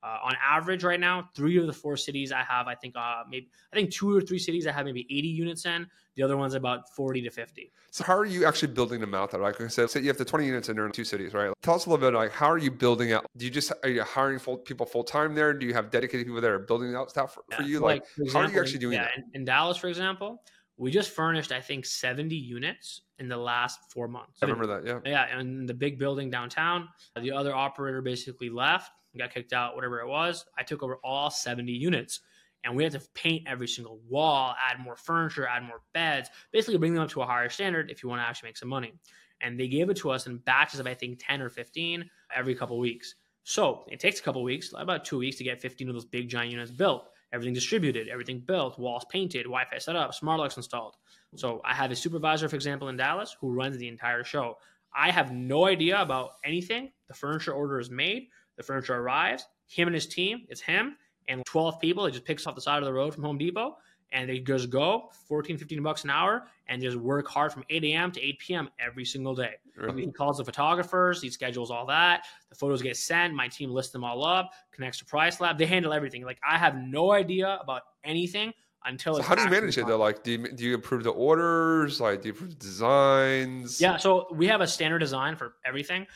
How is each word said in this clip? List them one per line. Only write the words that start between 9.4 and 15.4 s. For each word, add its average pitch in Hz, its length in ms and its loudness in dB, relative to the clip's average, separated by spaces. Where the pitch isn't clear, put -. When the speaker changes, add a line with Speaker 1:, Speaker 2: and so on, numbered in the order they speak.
Speaker 2:
I 117 60 -4
said, 117 220 4
say 147 120 0
you 139 80 4
have 131 80 2
the 127 80 -2
twenty 151 200 2
units 127 220 -2
in 107 80 -2
there 107 100 0
in 104 60 -2
two 113 140 -6
cities, 95 280 -4
right? 101 280 2
Tell 165 140 4
us 175 100 -2
a 180 40 -4
little 139 160 6
bit, 127 80 8
like, 110 200 2
how 147 180 6
are 170 60 4
you 143 120 2
building 120 440 4
out? - 120 2
Do 120 80 -8
you 120 60 -6
just, 143 200 -2
are 135 80 0
you 120 140 2
hiring 135 360 2
full, 127 180 -4
people 127 280 -6
full 120 200 -2
time 151 300 0
there? 151 180 4